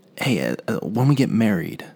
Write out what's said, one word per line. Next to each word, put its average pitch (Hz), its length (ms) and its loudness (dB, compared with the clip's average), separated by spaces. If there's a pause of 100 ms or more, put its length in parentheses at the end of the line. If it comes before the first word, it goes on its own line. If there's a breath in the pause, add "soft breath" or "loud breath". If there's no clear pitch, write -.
(160)
"Hey, 95 300 -2
uh, 60 100 -4 (120)
uh, 113 120 -4
when 120 280 0
we 147 60 6
get 131 160 2
married, 104 540 0 (120)